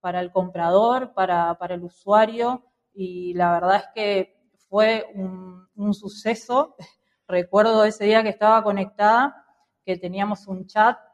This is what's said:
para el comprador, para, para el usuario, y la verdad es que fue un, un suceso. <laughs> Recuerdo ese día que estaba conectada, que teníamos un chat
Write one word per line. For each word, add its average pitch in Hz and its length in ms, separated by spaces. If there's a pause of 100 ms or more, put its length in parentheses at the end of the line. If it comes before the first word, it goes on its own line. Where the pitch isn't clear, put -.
para 180 140
el 180 100
comprador, 190 840
para, 170 440
para 180 160
el 175 80
usuario, 226 800 (320)
y 180 400
la 175 160
verdad 175 260
es 196 160
que 202 440 (320)
fue 220 460
un, 185 600
un 202 200
suceso. 226 840
<laughs> - 480
Recuerdo 214 580
ese 214 200
día 220 180
que 220 60
estaba 214 340
conectada, 214 840 (400)
que 185 120
teníamos 196 500
un 185 220
chat 220 280 (180)